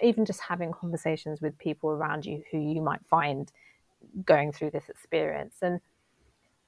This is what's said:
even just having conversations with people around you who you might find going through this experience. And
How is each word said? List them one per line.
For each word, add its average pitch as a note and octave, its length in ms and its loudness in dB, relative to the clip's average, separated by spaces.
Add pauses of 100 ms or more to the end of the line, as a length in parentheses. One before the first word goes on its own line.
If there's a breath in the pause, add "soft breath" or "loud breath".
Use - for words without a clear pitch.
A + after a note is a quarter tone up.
even A3+ 240 4
just - 160 -6
having F3+ 300 -2
conversations D#3+ 720 -4
with D3+ 160 -4
people D#3 320 -2
around D3+ 360 -2
you D3+ 260 -6
who D#3+ 60 -2
you D#3 240 0
might - 280 -2
find D3 420 2 (760 soft breath)
going D3+ 260 6
through D3+ 180 -4
this D3 180 -6
experience. D3+ 720 -4
And F3+ 200 0 (880)